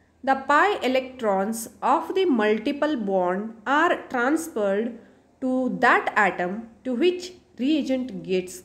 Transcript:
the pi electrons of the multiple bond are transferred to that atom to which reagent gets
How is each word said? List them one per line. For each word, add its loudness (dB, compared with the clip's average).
the 2
pi 2
electrons -2
of 0
the 2
multiple 2
bond -2
are 2
transferred -2
to -2
that 4
atom 0
to -4
which 0
reagent -2
gets -4